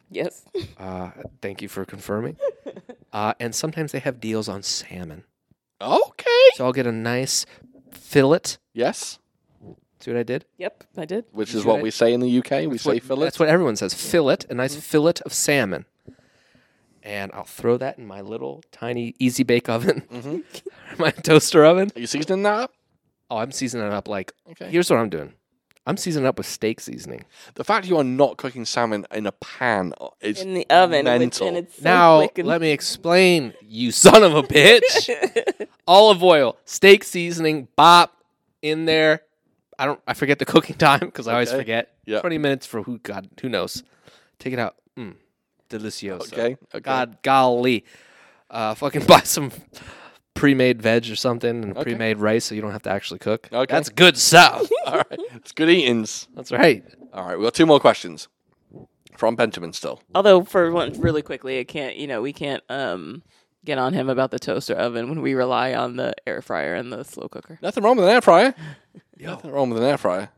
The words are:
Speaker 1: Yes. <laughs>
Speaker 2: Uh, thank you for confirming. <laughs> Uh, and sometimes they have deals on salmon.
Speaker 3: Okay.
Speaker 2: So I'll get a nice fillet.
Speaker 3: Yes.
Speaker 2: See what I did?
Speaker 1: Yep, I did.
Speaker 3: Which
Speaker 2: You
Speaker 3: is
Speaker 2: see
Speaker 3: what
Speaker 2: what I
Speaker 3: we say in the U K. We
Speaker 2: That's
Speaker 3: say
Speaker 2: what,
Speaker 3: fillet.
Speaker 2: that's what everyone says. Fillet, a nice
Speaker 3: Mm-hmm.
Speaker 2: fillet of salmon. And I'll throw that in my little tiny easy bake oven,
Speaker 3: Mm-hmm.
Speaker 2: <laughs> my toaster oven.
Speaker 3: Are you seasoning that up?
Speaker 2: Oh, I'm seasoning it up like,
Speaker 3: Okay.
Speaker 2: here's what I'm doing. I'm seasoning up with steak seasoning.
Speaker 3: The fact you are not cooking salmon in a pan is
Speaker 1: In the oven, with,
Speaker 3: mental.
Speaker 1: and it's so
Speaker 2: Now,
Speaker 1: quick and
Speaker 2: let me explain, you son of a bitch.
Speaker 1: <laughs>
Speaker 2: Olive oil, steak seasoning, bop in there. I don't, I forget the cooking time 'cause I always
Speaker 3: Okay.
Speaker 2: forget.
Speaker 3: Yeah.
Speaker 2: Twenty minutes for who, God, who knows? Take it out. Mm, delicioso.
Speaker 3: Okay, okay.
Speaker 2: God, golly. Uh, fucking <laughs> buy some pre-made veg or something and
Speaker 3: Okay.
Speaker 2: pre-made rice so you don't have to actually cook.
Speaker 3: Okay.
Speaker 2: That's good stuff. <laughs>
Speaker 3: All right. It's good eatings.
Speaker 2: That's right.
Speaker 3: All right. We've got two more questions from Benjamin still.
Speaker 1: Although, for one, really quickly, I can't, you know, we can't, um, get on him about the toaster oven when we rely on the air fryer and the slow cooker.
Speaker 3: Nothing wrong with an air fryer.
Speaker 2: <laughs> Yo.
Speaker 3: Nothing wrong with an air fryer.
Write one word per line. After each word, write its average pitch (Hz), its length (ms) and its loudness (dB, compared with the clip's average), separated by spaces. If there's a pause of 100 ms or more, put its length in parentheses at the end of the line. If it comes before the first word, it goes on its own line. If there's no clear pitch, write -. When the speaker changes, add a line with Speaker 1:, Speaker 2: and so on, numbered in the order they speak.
(100)
Speaker 1:
Yes. - 400 -10
<laughs> - 40 -18 (240)
Speaker 2:
Uh, 92 320 -12 (300)
thank 98 220 -12
you 98 60 -14
for 98 160 -12
confirming. 131 580 -10
<laughs> - 340 -10 (380)
Uh, 107 240 -4
and 117 160 -10
sometimes 156 380 -8
they 135 60 -10
have 127 220 -8
deals 110 280 -6
on 98 140 -12
salmon. 87 600 -12 (600)
Speaker 3:
Okay. - 420 -2 (300)
Speaker 2:
So 127 100 -6
I'll 127 80 0
get 127 140 -4
a 117 60 -2
nice 120 520 -4 (480)
fillet. - 640 0 (160)
Speaker 3:
Yes. - 460 -6 (840)
Speaker 2:
See 123 100 -14
what 120 80 -4
I 120 40 -4
did? 123 240 -8 (100)
Speaker 1:
Yep, - 280 -12 (120)
I - 80 -12
did. 196 260 -10
Speaker 3:
Which 110 220 -8
Speaker 2:
You 117 60 -6
Speaker 3:
is 104 60 -4
Speaker 2:
see 113 40 2
Speaker 3:
what 113 60 4
Speaker 2:
what 98 60 0
I - 20 -6
Speaker 3:
we 110 80 -6
say 117 240 0
in 123 60 -2
the 123 100 -2
U 123 100 2
K. 143 260 -4
We 147 100 -8
Speaker 2:
That's - 80 -12
Speaker 3:
say 143 100 -2
Speaker 2:
what, 117 80 -4
Speaker 3:
fillet. 135 240 -4
Speaker 2:
that's - 120 -8
what 156 120 2
everyone 151 260 2
says. 98 160 -6
Fillet, 156 460 0 (100)
a 127 60 -10
nice 131 180 -4
Speaker 3:
Mm-hmm. 147 80 -14
Speaker 2:
fillet 156 320 0 (140)
of - 80 -12
salmon. 110 500 -2 (1160)
And 101 320 -12
I'll 101 100 -14
throw - 320 -2
that 131 220 -10
in 120 80 -20
my 98 160 -16
little 131 400 -14 (100)
tiny 120 460 -10
easy 127 240 -2
bake 120 260 0
oven, 120 420 -2
Speaker 3:
Mm-hmm. 127 280 -12 (340)
Speaker 2:
<laughs> - 300 -18
my 156 80 0
toaster 156 560 4
oven. 190 280 4
Speaker 3:
Are 117 60 -14
you - 60 -8
seasoning 185 380 -4
that 208 160 0
up? 262 120 -8 (560)
Speaker 2:
Oh, 120 80 -8
I'm 113 160 -6
seasoning 117 360 -6
it 101 40 -4
up 101 160 -8
like, 98 240 -8 (200)
Speaker 3:
Okay. - 180 -18
Speaker 2:
here's 175 180 0
what 143 120 2
I'm 110 100 -4
doing. 76 240 -10 (500)
I'm 160 120 -4
seasoning 151 320 -4
up 123 100 -2
with 101 80 -10
steak 113 320 -6
seasoning. - 460 -16 (320)
Speaker 3:
The 147 80 -10
fact 202 240 -2
you 180 100 0
are 143 60 0
not 127 320 0
cooking 127 280 -10
salmon 110 460 -4
in 107 160 -8
a 98 60 -4
pan 104 600 -4 (280)
is 107 200 -6
Speaker 1:
In 190 140 -8
the 175 160 -4
oven, 170 360 6
with, 123 140 2
Speaker 3:
mental. - 280 -4
Speaker 1:
and 175 80 -4
it's 175 220 -10
so 139 40 -16
Speaker 2:
Now, 165 380 6
Speaker 1:
quick - 180 -2
and 170 80 -6
Speaker 2:
let 165 140 -2
me 160 100 0
explain, 170 840 0 (140)
you 117 240 -4
son 190 320 10
of 175 100 6
a 147 120 4
bitch. 240 640 6 (640)
Speaker 1:
<laughs> - 140 -8
Speaker 2:
Olive 196 340 8
oil, 151 340 4 (100)
steak 202 360 8
seasoning, 165 720 -4
bop 170 420 6 (460)
in 156 220 -4
there. 156 380 2 (540)
I 131 100 -4
don't, 143 200 -4
I 120 80 -4
forget 139 240 0
the 135 60 -4
cooking - 320 2
time 143 340 2
'cause 113 160 -12
I 117 60 -2
always 120 160 0
Speaker 3:
Okay. 127 100 -2
Speaker 2:
forget. 113 380 -6 (100)
Speaker 3:
Yeah. 107 140 -2
Speaker 2:
Twenty 165 180 -4
minutes 139 260 -2
for 107 200 -10
who, 117 160 -10
God, 98 280 -14 (120)
who 131 80 -8
knows? 92 340 -6 (560)
Take 131 140 -10
it 123 80 -6
out. 107 160 -6 (200)
Mm, 104 200 -16 (520)
delicioso. 104 640 -12
Speaker 3:
Okay, 120 240 -4 (160)
okay. - 80 -14
Speaker 2:
God, 127 440 -6
golly. 127 600 2 (640)
Uh, 110 260 -6
fucking 143 300 -6
<laughs> - 40 2
buy 151 140 10
some 139 280 -4 (840)
pre-made 127 460 2
veg 117 300 0
or 107 60 -8
something 117 460 -4
and 101 140 -8
Speaker 3:
Okay. 135 60 -8
Speaker 2:
pre-made 113 360 -4
rice 110 280 0
so - 80 -10
you 107 80 -6
don't 104 100 -8
have 104 100 -12
to 101 80 -8
actually 95 280 -6
cook. - 340 -6
Speaker 3:
Okay. 127 200 -4
Speaker 2:
That's 151 180 -2
good 160 260 4
stuff. 156 500 6 (120)
<laughs> 679 80 -6
Speaker 3:
All - 100 -4
right. - 240 -4 (140)
It's - 180 -20
good 160 160 0
eatings. 123 640 0
Speaker 2:
That's - 160 -20
right. 127 320 2 (300)
Speaker 3:
All 92 140 -12
right. 90 100 -6
We've 98 100 -4
got 117 80 -2
two 165 120 4
more 151 120 8
questions 95 500 0 (880)
from 113 200 0
Benjamin 101 380 -4
still. - 260 -10 (140)
Speaker 1:
Although, 190 280 6
for 175 300 0
one, 143 280 -4
really 156 220 0
quickly, 131 380 -8
I 127 40 -8
can't, 135 320 -10
you 143 100 -12
know, 120 160 -8
we 143 100 -8
can't, 139 380 -8
um, 110 520 -10 (420)
get 143 140 -6
on 131 140 -2
him 135 160 -2
about 131 220 -2
the - 80 -8
toaster - 360 -6
oven 117 360 -6
when 160 120 -8
we 135 120 -4
rely 127 400 -2
on 123 220 -6
the 127 180 -6 (120)
air - 160 -8
fryer 80 320 -6
and 120 180 -10
the 113 120 -14
slow - 240 -16
cooker. - 340 -20
Speaker 3:
Nothing 202 220 -4
wrong 247 120 4
with 190 100 2
an 196 60 6
air 240 100 4
fryer. 208 320 6 (320)
Speaker 2:
<laughs> - 320 -20
Yo. 165 140 -16
Speaker 3:
Nothing 165 200 -16
wrong 139 180 -2
with 113 120 -4
an 127 60 2
air 147 100 0
fryer. 95 400 -4